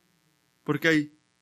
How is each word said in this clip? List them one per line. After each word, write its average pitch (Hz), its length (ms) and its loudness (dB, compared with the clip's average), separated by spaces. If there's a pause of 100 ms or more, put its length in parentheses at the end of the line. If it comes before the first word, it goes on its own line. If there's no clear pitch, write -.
(640)
porque 147 240 -4
hay 151 280 0 (260)